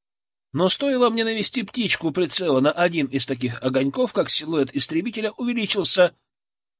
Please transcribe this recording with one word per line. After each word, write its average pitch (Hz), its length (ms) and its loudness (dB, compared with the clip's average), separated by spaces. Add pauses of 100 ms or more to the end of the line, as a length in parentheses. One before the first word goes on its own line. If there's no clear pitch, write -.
(540)
Но 175 160 2
стоило 254 400 2
мне 226 140 0
навести 220 400 -2
птичку 190 480 -2
прицела 165 480 2
на 147 120 4
один 170 360 0
из 127 180 -2
таких 123 380 -4
огоньков, 135 500 0
как - 160 0
силуэт 151 460 -2
истребителя 208 560 -4
увеличился, 208 840 2 (640)